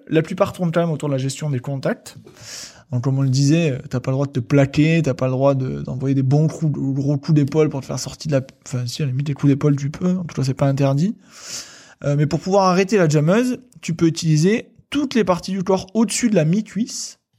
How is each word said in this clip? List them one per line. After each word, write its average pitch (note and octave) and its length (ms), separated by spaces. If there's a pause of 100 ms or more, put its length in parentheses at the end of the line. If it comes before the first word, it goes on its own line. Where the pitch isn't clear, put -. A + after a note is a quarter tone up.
La D#3+ 140
plupart F#3+ 320
tournent F3 180
quand E3+ 100
même E3+ 100
autour D3+ 180
de C#3 40
la C3 40
gestion C3+ 320
des C3 100
contacts. C#3 580 (760)
Donc, B2 120
comme C3+ 140
on C3+ 60
le C3+ 60
disait, C#3+ 420
euh, B2+ 80 (100)
t'as B2 100
pas C3 120
le C3 40
droit C#3 120
de C#3 40
te C3+ 100
plaquer, D3 640
t'as C3+ 100
pas C3 120
le C3 60
droit C3+ 240
de, C3+ 260
d'envoyer C3 320
des C3+ 100
bons D3 240
coups, D#3 260
de C#3 40 (160)
gros C#3 240
coups D#3 160
d'épaule D3+ 360
pour C3+ 120
te - 40
faire C3+ 140
sortir - 300
de C#3+ 80
la, B2+ 40 (260)
enfin, B2 180
si, B2 160
à D3+ 40
la C3 60
limite, C#3 180
les C#3 40
coups C#3 180
d'épaule, C#3 260
tu C#3 120
peux. F3+ 280
En F3+ 60
tout - 120
cas, C3+ 80
c'est C3 100
pas C#3 140
interdit. C#3 480 (880)
Euh, C#3+ 140
mais D3+ 100
pour D#3 140
pouvoir F#3+ 240
arrêter F#3+ 320
la E3+ 120
jammeuse, G3 500 (220)
tu E3 140
peux E3+ 120
utiliser D#3+ 600 (220)
toutes C#4+ 260
les G#3+ 80
parties F3+ 280
du F#3+ 120
corps F#3+ 300
au-dessus A#3 360
de G#3 60
la D#3+ 100
mi-cuisse. - 720 (200)